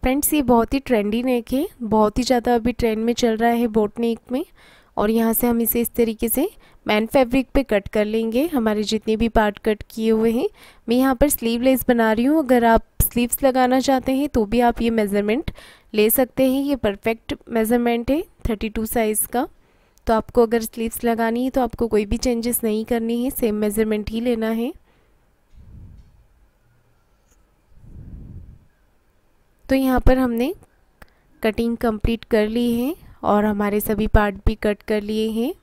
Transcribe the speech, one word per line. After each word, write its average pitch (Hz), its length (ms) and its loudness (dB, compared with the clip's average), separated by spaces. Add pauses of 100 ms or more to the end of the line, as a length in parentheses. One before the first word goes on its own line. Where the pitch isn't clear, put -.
Friends, 269 300 0
ये 302 100 2
बहुत 233 320 2
ही 277 60 0
trendy 214 420 0
neck 247 300 -2
है, 277 140 -2 (160)
बहुत 214 360 2
ही 254 40 -2
ज़्यादा 240 320 2
अभी 233 180 0
trend 220 320 -2
में 233 100 0
चल 226 220 0
रहा 233 160 2
है 233 160 0
boat 214 320 0
neck 233 320 -4
में। 277 120 -4 (520)
और 208 140 0
यहाँ 226 220 2
से 233 140 -2
हम 233 140 0
इसे 233 200 -2
इस 233 140 -4
तरीके 226 340 -2
से 285 200 -2 (380)
man 214 200 0
fabric 254 480 0
पे 277 100 2
cut 202 240 0
कर 214 160 0
लेंगे, 226 420 0
हमारे 220 380 0
जितने 220 320 -2
भी 226 140 0
part 208 300 2
cut 214 300 -2
किए 220 200 -2
हुए 220 220 2
हैं। 277 160 0 (400)
मैं 233 80 2
यहाँ 262 180 4
पर 277 140 4
sleeveless 240 600 0
बना 233 240 4
रही 226 120 0
हूँ, 294 140 2
अगर 247 260 2
आप 226 200 6 (180)
sleeves - 400 -2
लगाना 254 380 4
चाहते 262 320 0
हैं 277 160 -2
तो 226 180 0
भी 233 160 0
आप 240 200 2
ये 233 100 0
measurement 208 580 0 (440)
ले 214 160 4
सकते 262 400 0
हैं। 269 120 0
ये 285 160 -2
perfect 226 560 -4 (160)
measurement 233 600 0
है 294 100 2 (280)
थर्टी 220 220 -4
टू 220 180 -6
size 214 400 -2
का। 254 180 -2 (600)
तो 233 80 2
आपको 220 280 2
अगर 226 200 2
sleeves 226 420 -8
लगानी 233 400 0
है 262 60 -2
तो 262 100 -2
आपको 240 280 -2
कोई 214 180 2
भी 214 120 -2
changes 233 460 -2
नहीं 220 200 -2
करनी 233 400 -2
है, 269 60 -2
same 220 260 -2
measurement 214 540 -2
ही 226 100 -6
लेना 226 300 -2
है। 233 220 -4 (4000)
तो 262 80 0
यहाँ 262 260 2
पर 254 180 6
हमने 247 340 0 (880)
cutting 233 360 0
complete 226 480 -2
कर 214 220 2
ली 240 260 0
है 247 200 -2 (300)
और 208 200 2
हमारे 208 360 0
सभी 214 280 -2
part 208 280 2 (100)
भी 220 100 2
cut 208 260 -2
कर 214 200 -2
लिए 220 300 -2
हैं 233 200 -2 (100)